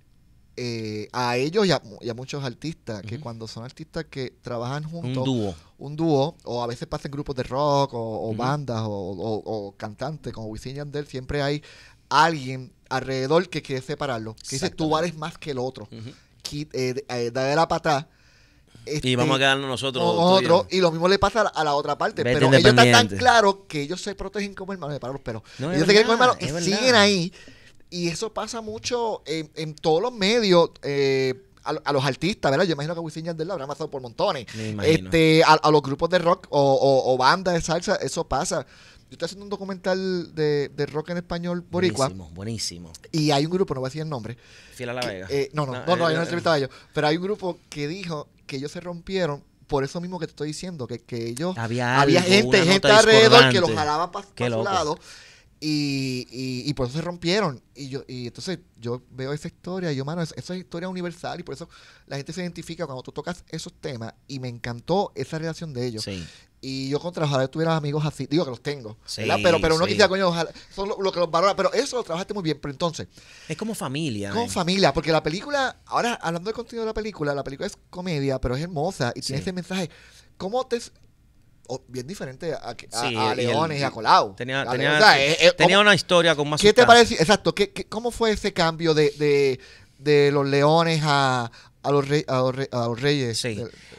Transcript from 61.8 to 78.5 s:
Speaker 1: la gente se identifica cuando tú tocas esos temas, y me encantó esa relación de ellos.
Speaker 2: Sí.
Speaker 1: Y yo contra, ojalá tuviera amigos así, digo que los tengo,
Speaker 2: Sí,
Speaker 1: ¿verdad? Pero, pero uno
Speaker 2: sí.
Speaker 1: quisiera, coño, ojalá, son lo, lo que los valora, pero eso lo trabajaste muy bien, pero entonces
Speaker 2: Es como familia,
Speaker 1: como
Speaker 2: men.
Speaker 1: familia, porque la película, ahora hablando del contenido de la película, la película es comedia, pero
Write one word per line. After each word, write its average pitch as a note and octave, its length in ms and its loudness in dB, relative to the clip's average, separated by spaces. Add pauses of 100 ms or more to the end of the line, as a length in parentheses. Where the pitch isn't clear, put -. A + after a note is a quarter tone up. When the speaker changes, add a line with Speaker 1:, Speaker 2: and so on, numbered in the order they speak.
Speaker 1:
la C3+ 100 -10
gente C#3 160 -10
se E3+ 80 -8
identifica F3 440 -8
cuando C3 180 -10
tú C#3 100 -16
tocas E3 360 -10
esos D#3+ 320 -12
temas, A#2 320 -10 (140)
y C#3 140 -10
me B2+ 80 -8
encantó A#2+ 680 -4
esa D3 240 -8
relación D#3+ 340 -10
de B2 140 -4
ellos. A2 160 -8
Speaker 2:
Sí. F#2 240 -8 (380)
Speaker 1:
Y C3+ 240 -6
yo C#3+ 120 -2
contra, F3 260 -6
ojalá C3+ 220 0
tuviera D#3+ 280 0
amigos D3+ 280 -2
así, C#3 220 -6
digo D#3+ 180 0
que C3+ 60 -4
los A#2 120 -12
tengo, B2 420 -10
Speaker 2:
Sí, - 180 -12
Speaker 1:
¿verdad? D3 200 0
Pero, E3+ 180 4
pero D#3+ 160 4
uno E3 80 2
Speaker 2:
sí. G3+ 60 -2
Speaker 1:
quisiera, G3+ 180 6
coño, F#3+ 200 0
ojalá, E3+ 220 -2 (240)
son G3 140 -6
lo, G#3 120 -6
lo F#3+ 120 0
que F3 80 -4
los E3+ 100 0
valora, F3+ 240 4
pero F#3 180 2
eso B3+ 240 -2
lo A#3 60 -2
trabajaste F#3 320 -6
muy G3+ 80 -6
bien, D3+ 180 -2
pero D3 120 -8
entonces D#3 340 -6 (420)
Speaker 2:
Es D#3 80 -6
como A3 180 -6
familia, B2+ 560 -6
Speaker 1:
como G#3+ 120 -4
Speaker 2:
men. A#3+ 80 -6
Speaker 1:
familia, F3+ 420 2
porque D#3+ 200 -2
la D#3+ 100 2
película, B3 540 -4 (100)
ahora G3+ 360 -2
hablando E3+ 260 -6
del A3 80 -6
contenido A#3 280 -10
de A3 60 -4
la A3 40 -10
película, F#3+ 400 -6
la C#3 100 -6
película C3+ 240 -10
es - 80 -12 (140)
comedia, C#3+ 500 -4
pero B2+ 160 -2